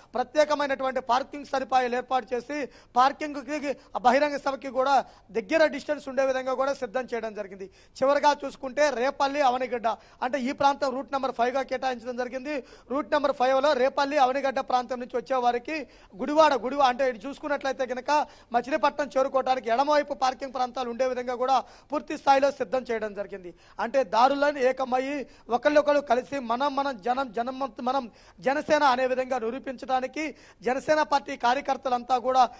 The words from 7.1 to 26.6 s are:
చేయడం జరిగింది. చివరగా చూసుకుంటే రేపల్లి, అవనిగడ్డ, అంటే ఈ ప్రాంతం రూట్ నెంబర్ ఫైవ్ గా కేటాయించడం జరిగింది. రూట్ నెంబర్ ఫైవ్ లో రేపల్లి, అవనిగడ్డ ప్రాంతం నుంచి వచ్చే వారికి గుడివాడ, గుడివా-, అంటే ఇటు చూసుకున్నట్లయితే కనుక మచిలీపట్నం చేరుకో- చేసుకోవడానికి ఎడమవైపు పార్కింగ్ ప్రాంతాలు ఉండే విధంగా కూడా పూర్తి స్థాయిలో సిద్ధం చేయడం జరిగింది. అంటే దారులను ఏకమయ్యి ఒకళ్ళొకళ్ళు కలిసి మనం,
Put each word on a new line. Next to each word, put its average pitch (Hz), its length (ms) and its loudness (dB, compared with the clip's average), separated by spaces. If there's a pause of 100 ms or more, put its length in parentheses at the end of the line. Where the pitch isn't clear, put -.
చేయడం 226 200 -6
జరిగింది. 196 360 -14 (320)
చివరగా 285 340 4 (100)
చూసుకుంటే 277 440 -2
రేపల్లి, 277 520 0
అవనిగడ్డ, 247 460 0 (340)
అంటే 262 200 -2
ఈ 247 100 -2
ప్రాంతం 277 400 0
రూట్ 262 200 -6
నెంబర్ 262 200 -2
ఫైవ్ 247 240 0
గా 269 80 0
కేటాయించడం 254 540 -6
జరిగింది. 254 460 -6 (260)
రూట్ 294 220 -4
నెంబర్ 285 220 2
ఫైవ్ 262 300 2
లో 302 100 2
రేపల్లి, 269 440 0
అవనిగడ్డ 262 420 2
ప్రాంతం 247 400 -2
నుంచి 247 180 -8
వచ్చే 247 180 -2
వారికి 240 520 -2 (300)
గుడివాడ, 294 360 4
గుడివా-, 262 340 2
అంటే 254 220 2
ఇటు 226 180 -8
చూసుకున్నట్లయితే 277 580 -4
కనుక 254 420 0 (240)
మచిలీపట్నం 285 560 0
చేరుకో- 269 300 0
చేసుకోవడానికి 254 360 0
ఎడమవైపు 285 400 2 (100)
పార్కింగ్ 262 340 -2
ప్రాంతాలు 254 360 -4
ఉండే 240 180 0
విధంగా 247 300 -4
కూడా 262 140 2 (360)
పూర్తి 302 300 -6
స్థాయిలో 277 280 4 (100)
సిద్ధం 247 300 -4
చేయడం 220 300 -4
జరిగింది. 190 300 -12 (340)
అంటే 233 160 0 (160)
దారులను 285 440 4 (100)
ఏకమయ్యి 262 480 -2 (380)
ఒకళ్ళొకళ్ళు 294 460 4 (100)
కలిసి 247 260 0 (140)
మనం, 262 180 0 (100)